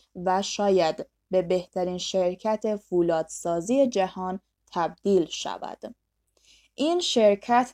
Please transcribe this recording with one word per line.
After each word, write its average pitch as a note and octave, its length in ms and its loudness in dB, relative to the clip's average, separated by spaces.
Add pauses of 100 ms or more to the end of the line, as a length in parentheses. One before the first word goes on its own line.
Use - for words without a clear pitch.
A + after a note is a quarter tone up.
(160)
و F#3 260 0
شاید F#3+ 640 0 (260)
به F#3 100 4
بهترین F3+ 560 -2
شرکت G3 800 -2
فولادسازی F3 1120 0
جهان F#3 520 -4 (340)
تبدیل F3 520 2
شود؟ - 680 -10 (800)
این E4 240 0
شرکت A#3+ 760 2